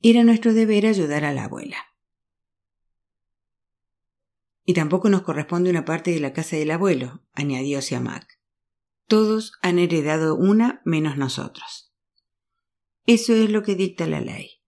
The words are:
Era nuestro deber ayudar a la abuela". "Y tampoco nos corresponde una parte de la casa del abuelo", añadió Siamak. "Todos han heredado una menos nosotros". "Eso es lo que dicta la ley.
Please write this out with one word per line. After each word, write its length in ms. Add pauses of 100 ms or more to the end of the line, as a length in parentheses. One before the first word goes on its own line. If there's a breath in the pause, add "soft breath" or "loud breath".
Era 220
nuestro 300
deber 320
ayudar 400
a 80
la 120
abuela". 320 (3000)
"Y 80
tampoco 360
nos 120
corresponde 480
una 160
parte 260
de 80
la 140
casa 220
del 160
abuelo", 520 (100)
añadió 480
Siamak. 460 (800)
"Todos 540
han 180
heredado 560
una 500
menos 320
nosotros". 760 (1120)
"Eso 280
es 160
lo 140
que 120
dicta 320
la 140
ley. 460